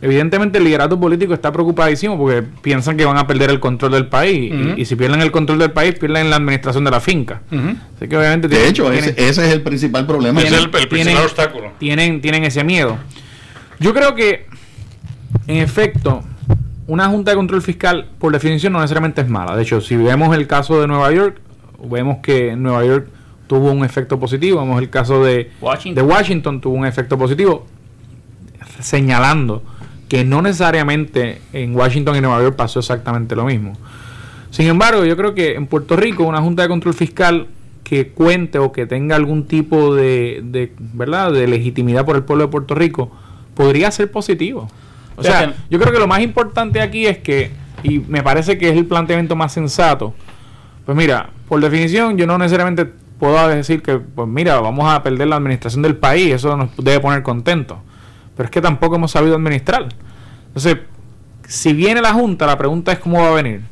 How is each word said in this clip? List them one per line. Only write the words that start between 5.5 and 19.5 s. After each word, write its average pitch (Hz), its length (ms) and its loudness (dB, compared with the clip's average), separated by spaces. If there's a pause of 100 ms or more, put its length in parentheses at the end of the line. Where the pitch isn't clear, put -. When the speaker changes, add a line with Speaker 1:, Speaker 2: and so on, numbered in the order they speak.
Speaker 1:
del 160 140 2
país, 170 260 0
pierden 156 320 0
la 151 60 4
administración 139 480 0
de 135 80 2
la 120 80 2
finca. 135 400 -2 (100)
Speaker 2:
Ujú. 151 240 -2 (220)
Speaker 1:
Así 107 100 -10
que 143 100 -2
obviamente 160 300 2
Speaker 3:
De 143 80 2
Speaker 1:
tienen, 120 160 4
Speaker 3:
hecho, 202 140 0
Speaker 1:
tienen, 131 160 2 (100)
Speaker 3:
ese, 127 180 2
ese 165 180 2
es 160 60 4
el 156 100 0
principal 135 440 -2
problema. 143 340 2
Speaker 1:
tienen, 156 200 2
Speaker 2:
Ese - 20 2
es 165 120 -4
el, 170 80 2
el 127 60 -2
principal 165 160 0
Speaker 1:
tienen, 170 200 2
Speaker 2:
obstáculo. 147 540 -4
Speaker 1:
tienen, 151 420 -2
tienen 156 240 -2
ese 143 180 -2
miedo. 147 340 0 (840)
Yo 196 140 2
creo 277 200 4
que, 208 320 0 (1000)
en 156 80 0
efecto, 160 680 0 (640)
una 180 220 0
junta 208 240 0
de 196 40 2
control 185 260 0
fiscal, 175 460 -2 (100)
por 160 140 0
definición, 156 400 0
no 175 80 0
necesariamente 156 400 -2
es 127 80 0
mala. 92 280 -2